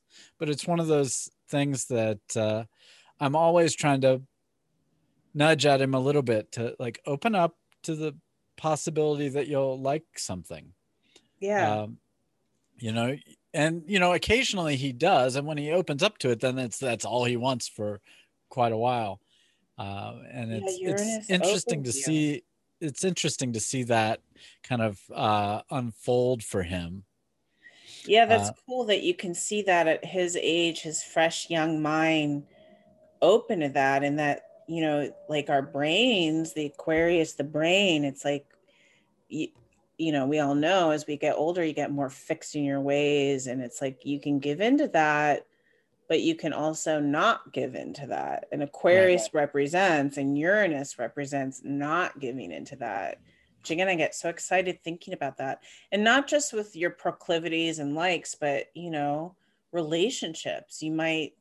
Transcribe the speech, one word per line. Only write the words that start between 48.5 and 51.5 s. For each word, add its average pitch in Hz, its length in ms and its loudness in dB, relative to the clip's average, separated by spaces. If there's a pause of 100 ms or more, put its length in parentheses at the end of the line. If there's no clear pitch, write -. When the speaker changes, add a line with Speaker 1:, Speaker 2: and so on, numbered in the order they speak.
Speaker 2:
And 143 120 -4
Aquarius 180 680 4
Speaker 1:
Right. - 40 -16
Speaker 2:
represents, 147 840 2
and 139 200 0
Uranus 165 640 0
represents 135 640 -6